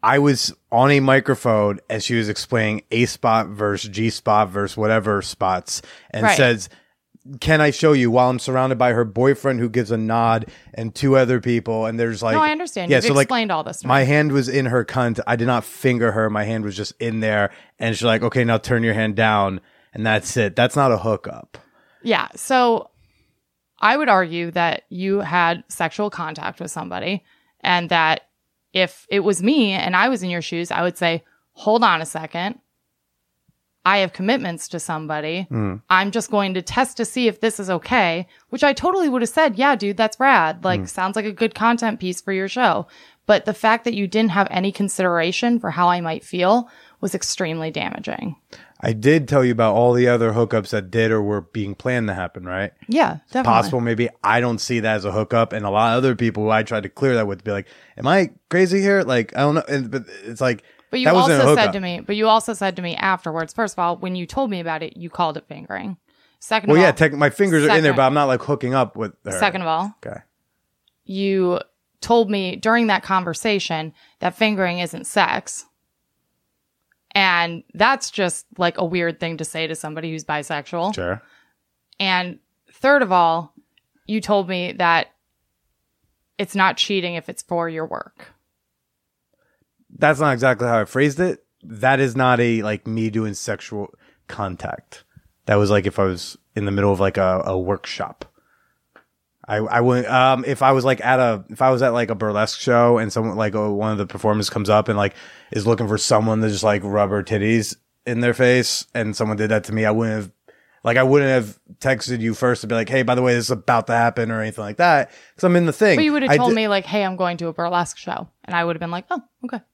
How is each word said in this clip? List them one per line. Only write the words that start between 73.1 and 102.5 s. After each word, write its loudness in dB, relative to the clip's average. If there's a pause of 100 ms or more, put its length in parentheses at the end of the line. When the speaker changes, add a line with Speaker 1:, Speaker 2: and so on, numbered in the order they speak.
Speaker 2:
that -2
fingering 0
isn't -8
sex. -2 (1500)
And 0 (120)
that's 0
just, -4 (140)
like, 0
a -2
weird -2
thing -6
to -8
say -6
to -6
somebody -10
who's -10
bisexual. -6
Speaker 1:
Sure. -6 (800)
Speaker 2:
And -2 (320)
third 4
of 0
all, 2 (520)
you -2
told 0
me -6
that 0 (1300)
it's -8
not 2
cheating -2
if -10
it's -14
for -4
your -8
work. -14 (1600)
Speaker 1:
That's 2
not 2
exactly 2
how 2
I 0
phrased 0
it. -2 (180)
That 0
is 0
not 2
a, 2
like, -6
me -2
doing -4
sexual -10 (340)
contact. -10 (420)
That 2
was, 4
like, 4
if -4
I 2
was -4 (200)
in -4
the -2
middle 2
of, 0
like, 0
a, 2
a -2
workshop. -6 (1200)
I, -4
I 0
wouldn't, 2
um, 4
if -2
I 6
was, 2
like, 0
at 4
a, 0
if -8
I 4
was 2
at, 2
like, 0
a 0
burlesque -2